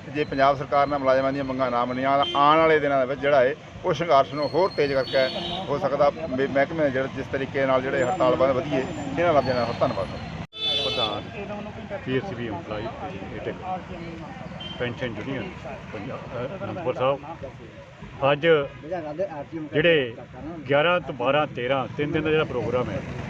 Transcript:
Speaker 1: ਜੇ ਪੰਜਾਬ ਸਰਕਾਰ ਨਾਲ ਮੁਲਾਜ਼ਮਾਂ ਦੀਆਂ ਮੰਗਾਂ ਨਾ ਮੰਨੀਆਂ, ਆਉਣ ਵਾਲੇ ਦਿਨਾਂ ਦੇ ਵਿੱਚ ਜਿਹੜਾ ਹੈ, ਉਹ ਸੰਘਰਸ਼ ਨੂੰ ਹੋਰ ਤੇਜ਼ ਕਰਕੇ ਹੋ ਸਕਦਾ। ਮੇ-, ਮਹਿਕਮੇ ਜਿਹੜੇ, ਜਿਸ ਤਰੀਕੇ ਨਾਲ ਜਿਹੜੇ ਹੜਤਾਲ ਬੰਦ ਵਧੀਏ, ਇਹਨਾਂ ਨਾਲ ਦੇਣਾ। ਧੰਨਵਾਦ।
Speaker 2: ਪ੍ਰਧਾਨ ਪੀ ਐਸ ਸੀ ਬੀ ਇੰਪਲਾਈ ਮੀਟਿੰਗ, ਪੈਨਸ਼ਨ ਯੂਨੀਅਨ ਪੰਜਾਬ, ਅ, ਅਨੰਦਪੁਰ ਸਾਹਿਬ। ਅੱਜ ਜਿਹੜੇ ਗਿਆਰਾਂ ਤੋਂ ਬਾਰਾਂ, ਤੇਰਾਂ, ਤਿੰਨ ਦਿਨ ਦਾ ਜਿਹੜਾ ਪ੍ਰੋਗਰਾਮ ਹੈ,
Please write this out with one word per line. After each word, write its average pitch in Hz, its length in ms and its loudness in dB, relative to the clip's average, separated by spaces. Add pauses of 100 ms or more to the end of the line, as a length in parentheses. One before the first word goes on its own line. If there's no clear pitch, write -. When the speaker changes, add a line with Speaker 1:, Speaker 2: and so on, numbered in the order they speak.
(160)
Speaker 1:
ਜੇ 147 80 0
ਪੰਜਾਬ 139 340 4
ਸਰਕਾਰ 143 300 2
ਨਾਲ 143 120 0
ਮੁਲਾਜ਼ਮਾਂ 135 340 4
ਦੀਆਂ 139 100 -2
ਮੰਗਾਂ 131 280 -2
ਨਾ 120 140 2
ਮੰਨੀਆਂ, 135 400 2 (100)
ਆਉਣ 143 220 8
ਵਾਲੇ 160 220 6
ਦਿਨਾਂ 143 200 2
ਦੇ 127 60 2
ਵਿੱਚ 127 160 -4
ਜਿਹੜਾ 143 180 6
ਹੈ, 127 160 4 (300)
ਉਹ 180 80 2
ਸੰਘਰਸ਼ 143 400 4
ਨੂੰ 147 160 -2
ਹੋਰ 175 200 2
ਤੇਜ਼ 143 240 2
ਕਰਕੇ 135 240 2 (520)
ਹੋ 143 80 0
ਸਕਦਾ। 143 340 4 (260)
ਮੇ-, 139 100 2
ਮਹਿਕਮੇ 139 420 2
ਜਿਹੜੇ, 131 260 0
ਜਿਸ 131 160 -6
ਤਰੀਕੇ 135 340 -2
ਨਾਲ 131 160 4
ਜਿਹੜੇ 135 220 0
ਹੜਤਾਲ 123 320 4
ਬੰਦ 131 160 4
ਵਧੀਏ, 139 280 0 (400)
ਇਹਨਾਂ 170 140 4
ਨਾਲ 139 100 6
ਦੇਣਾ। 123 240 0 (120)
ਧੰਨਵਾਦ। 107 280 0 (800)
Speaker 2:
ਪ੍ਰਧਾਨ 107 380 -2 (840)
ਪੀ 131 120 0
ਐਸ 120 120 -2
ਸੀ 120 60 -6
ਬੀ 120 120 -6
ਇੰਪਲਾਈ 104 340 -8 (520)
ਮੀਟਿੰਗ, - 220 -8 (1200)
ਪੈਨਸ਼ਨ 123 280 -4
ਯੂਨੀਅਨ 117 420 -6 (440)
ਪੰਜਾਬ, 104 260 -10
ਅ, 123 440 -8
ਅਨੰਦਪੁਰ 170 300 -4
ਸਾਹਿਬ। 135 260 2 (1120)
ਅੱਜ 147 160 2 (1300)
ਜਿਹੜੇ 147 400 4 (560)
ਗਿਆਰਾਂ 147 300 4
ਤੋਂ 165 140 -8
ਬਾਰਾਂ, 139 340 2
ਤੇਰਾਂ, 127 400 -2 (100)
ਤਿੰਨ 147 140 -2
ਦਿਨ 156 100 0
ਦਾ 156 80 -2
ਜਿਹੜਾ 156 140 2
ਪ੍ਰੋਗਰਾਮ 123 460 -2
ਹੈ, 92 100 -4 (300)